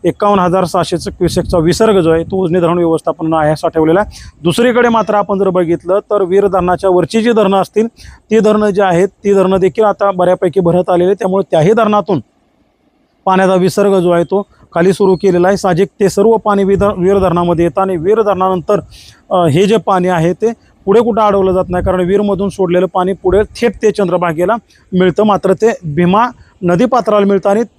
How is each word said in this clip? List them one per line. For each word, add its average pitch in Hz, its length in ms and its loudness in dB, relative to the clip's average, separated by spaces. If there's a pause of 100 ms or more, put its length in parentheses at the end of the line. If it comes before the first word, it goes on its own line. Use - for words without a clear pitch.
एक्कावन्न 202 360 0
हजार 180 260 0
सहाशेचं 175 460 -4
क्युसेकचा 180 460 -2
विसर्ग 190 420 2
जो 165 120 0
आहे 165 120 0
तो 185 200 -6
उजनी 180 160 0
धरण 170 180 0
व्यवस्थापनानं 160 600 -2
आहे 151 180 0
साठवलेला 160 440 0
आहे. - 320 -8 (120)
दुसरीकडे 233 460 0
मात्र 220 240 0
आपण 202 260 -2
जर 190 100 0
बघितलं 175 500 -2
तर 208 220 -2
वीर 196 260 0
धरणाच्या 180 420 0
वरची 180 320 0
जी 240 100 0
धरणं 196 300 2
असतील 220 260 -2 (440)
ती 220 80 4
धरणं 214 300 2
जी 196 120 -2
आहेत 185 260 2
ती 202 260 -4
धरणं 190 240 2
देखील 185 260 0
आता 202 280 0
बऱ्यापैकी 180 480 0
भरत 175 300 0
आलेली 180 160 2
आहे. 196 80 0
त्यामुळे 190 380 -2
त्याही 170 220 2
धरणातून 208 460 0 (1040)
पाण्याचा 190 300 2
विसर्ग 190 440 0
जो 175 100 0
आहे 170 140 2
तो 190 180 -2 (320)
खाली 175 200 2
सुरू 190 220 2
केलेला 180 320 0
आहे. 196 100 2
साहजिक 185 300 0 (120)
ते 196 100 2
सर्व 220 280 2
पाणी 202 260 0
विध-, 196 340 0
वीर 190 220 2
धरणामध्ये 175 460 0
येतं 170 160 -2
आणि 190 160 -2
वीर 202 240 0
धरणानंतर, 190 580 -2 (500)
अ, 180 160 0
हे 165 200 2
जे 214 120 0
पाणी 185 300 0
आहे 175 260 0
ते 220 200 -4 (320)
पुढे 202 160 2
कुठं 226 200 0
अडवलं 196 300 2
जात 185 180 0
नाही, 180 140 -4
कारण 185 220 0
वीरमधून 196 440 -2
सोडलेलं 180 360 0
पाणी 185 280 -2
पुढे 185 300 0
थेट - 280 -4 (100)
ते 214 100 2
चंद्रभागेला 180 640 -2 (380)
मिळतं. 185 300 2
मात्र 196 300 2
ते 214 300 0
भीमा 175 440 0 (360)
नदीपात्राला 208 640 2
मिळतं 202 240 0
आणि 214 140 0 (160)